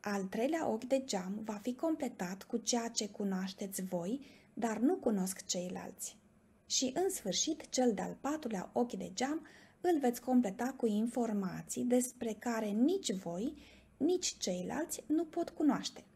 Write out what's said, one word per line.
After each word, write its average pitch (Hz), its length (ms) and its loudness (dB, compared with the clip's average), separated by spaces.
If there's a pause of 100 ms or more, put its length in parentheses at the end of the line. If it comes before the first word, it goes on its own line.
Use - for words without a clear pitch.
Al 202 220 -2
treilea 240 460 0
ochi 226 160 0
de 269 200 4
geam 196 400 -2
va 214 180 -4
fi 247 120 -2
completat 247 680 -2
cu - 140 -4
ceea 233 320 2
ce 220 200 -2
cunoașteți 196 760 -2
voi, 185 440 -4 (280)
dar 220 240 -2
nu 277 160 4
cunosc 190 500 0
ceilalți. - 720 -8 (500)
Și, 254 280 0
în 370 160 2
sfârșit, - 580 -2
cel 247 260 4
de-al 180 260 -4
patrulea 269 520 -4
ochi 240 200 0
de 185 220 -6
geam 294 320 -2 (340)
îl 349 180 4
veți 247 220 2
completa 247 560 2
cu 240 100 2
informații 214 1000 0
despre 247 540 2
care 226 280 -2
nici 240 460 4
voi, 185 420 -4 (420)
nici 359 300 2
ceilalți - 800 -4
nu 320 180 2
pot 330 260 -4
cunoaște. 220 540 2 (120)